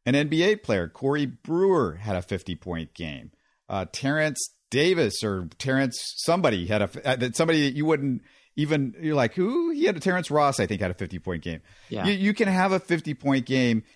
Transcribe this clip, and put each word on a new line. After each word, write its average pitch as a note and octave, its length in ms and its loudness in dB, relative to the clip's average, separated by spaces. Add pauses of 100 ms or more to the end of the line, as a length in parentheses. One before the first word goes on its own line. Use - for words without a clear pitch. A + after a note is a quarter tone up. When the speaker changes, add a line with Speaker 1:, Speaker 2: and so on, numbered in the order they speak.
Speaker 1:
an B2+ 120 2
N D3 100 2
B D#3 160 2
A G#3 140 4
player. F#2+ 320 0
Corey C#3 380 -2
Brewer D#3 680 0
had G2+ 220 -4
a F2+ 60 -2
fifty-point F2 720 -6
game. D2 360 -10 (380)
Uh, F#2+ 240 -4
Terrence D3+ 480 -2 (300)
Davis D3+ 520 2
or F#2+ 260 -2 (100)
Terrence C3+ 380 0 (200)
somebody C#3 500 0
had G#2 160 2
a - 20 2
f-, G2 200 -6
uh, C3 100 0
that B2 220 -4
somebody D#3+ 320 2
that C3 80 -4
you D3 80 -2
wouldn't C#3 380 0 (340)
even, C#3+ 440 0
you're D#3 140 -2
like, B2 200 2
"Who?" C4+ 360 0
He D#4 140 0
had G3+ 120 2
a, D3+ 40 -8
Terrence F3+ 300 0
Ross, C#3+ 280 4
I G2+ 80 2
think, G2 140 -4
had F#2 100 0
a F2+ 40 -6
fifty-point F2 480 -8
game. D#2+ 180 -8 (280)
Speaker 2:
Yeah. - 180 -4
Speaker 1:
You, G3+ 80 2
you G3 200 0
can G#3 140 2
have F#3 240 2
a F#3 80 2
fifty-point C#3 640 -2
game. B2 380 2 (120)